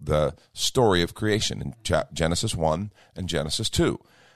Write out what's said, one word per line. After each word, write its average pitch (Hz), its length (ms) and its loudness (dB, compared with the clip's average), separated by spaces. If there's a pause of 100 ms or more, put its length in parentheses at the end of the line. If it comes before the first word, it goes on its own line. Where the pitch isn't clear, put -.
the 73 340 0 (180)
story 101 500 2
of 85 120 -2
creation 107 460 -2
in 71 140 -8 (100)
Cha-, 80 280 0
Genesis 80 420 -2
one 82 360 0 (240)
and 90 140 -6
Genesis 78 400 -2
two. 151 320 0 (360)